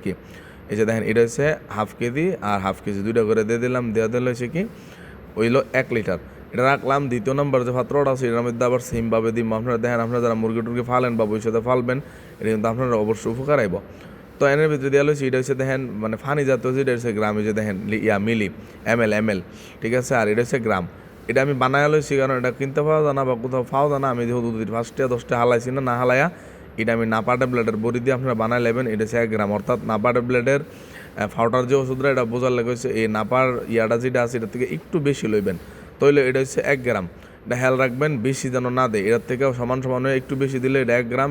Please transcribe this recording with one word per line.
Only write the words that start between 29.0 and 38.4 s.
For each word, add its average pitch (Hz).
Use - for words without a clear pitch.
হচ্ছে 113
এক 117
গ্রাম, 104
অর্থাৎ 104
নাপা 110
ট্যাবলেটের, 127
আহ, -
পাউডার 117
যে 135
ওষুধটা, 131
এটা 127
বোঝার 123
লাগে 120
হচ্ছে 127
এই 110
নাপার 110
ইয়াটা 113
যেটা 127
আছে, 120
এটা 113
থেকে 120
একটু 160
বেশি 143
লইবেন। 101
তাইলে 143
এটা 131
হচ্ছে 131
এক 139
গ্রাম। 107
এটা 117
খেয়াল 127
রাখবেন, 131
বেশি 131